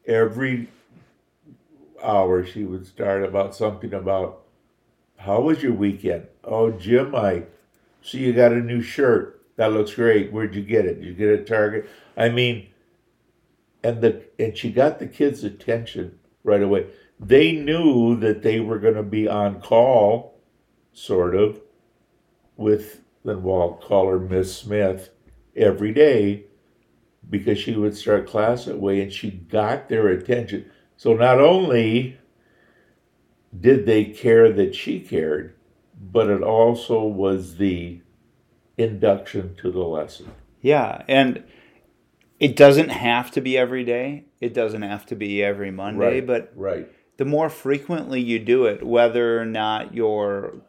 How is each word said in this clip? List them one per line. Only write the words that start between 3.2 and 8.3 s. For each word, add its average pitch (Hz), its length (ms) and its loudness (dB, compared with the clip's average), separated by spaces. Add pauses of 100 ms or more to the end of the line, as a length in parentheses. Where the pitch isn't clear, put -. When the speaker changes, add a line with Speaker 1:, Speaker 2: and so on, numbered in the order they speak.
Speaker 1:
about 98 320 -4
something 101 380 -6
about, 95 500 -6 (760)
"How 101 240 -2
was 147 220 0
your 123 100 -2
weekend? 98 540 -4 (160)
Oh, 113 280 0
Jim, 117 440 0
I 95 280 -2 (580)
see - 180 -14
you 127 140 0